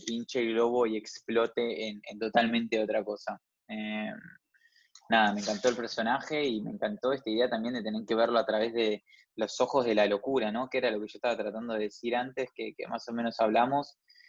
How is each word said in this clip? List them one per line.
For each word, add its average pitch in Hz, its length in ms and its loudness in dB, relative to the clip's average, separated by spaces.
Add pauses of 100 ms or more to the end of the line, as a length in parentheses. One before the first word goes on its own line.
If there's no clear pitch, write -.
pinche 117 360 -4
el 117 120 0
globo 120 340 4
y 110 100 0
explote 113 920 -2
en, 104 200 -12
en 104 100 -12
totalmente 113 640 2
otra 107 220 0
cosa. 104 360 -6 (280)
Em, 107 480 -6 (920)
nada, 110 240 6
me 104 80 -4
encantó 107 280 2
el 120 60 0
personaje 123 720 -2
y 113 160 0
me 113 100 -6
encantó 107 420 -2
esta 131 160 -6
idea 120 200 2
también 117 260 -2
de 113 80 -6
tener 110 220 -4
que 113 100 0
verlo 113 240 4
a 110 60 0
través 110 280 0
de 110 300 0 (320)
los 110 260 -4
ojos 127 240 2
de 113 100 4
la 107 120 6
locura, 107 440 0
¿no? 123 180 -4
Que 135 100 -2
era 123 120 0
lo 107 100 -2
que 107 60 -8
yo - 100 -16
estaba 117 200 0
tratando 110 360 -6
de 107 80 0
decir 117 340 -2
antes, 131 400 -2
que, 107 220 -6
que - 100 -8
más 117 220 -6
o 117 40 -4
menos 117 260 -2
hablamos, 120 580 4 (320)